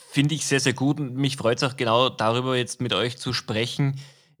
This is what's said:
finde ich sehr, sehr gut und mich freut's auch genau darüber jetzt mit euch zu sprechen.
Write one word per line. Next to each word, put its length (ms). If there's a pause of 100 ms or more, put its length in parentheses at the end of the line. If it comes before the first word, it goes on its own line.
(100)
finde 240
ich 100
sehr, 160
sehr 140
gut 260
und 140
mich 220
freut's 260
auch 140
genau 340
darüber 460
jetzt 260
mit 100
euch 240
zu 160
sprechen. 640 (420)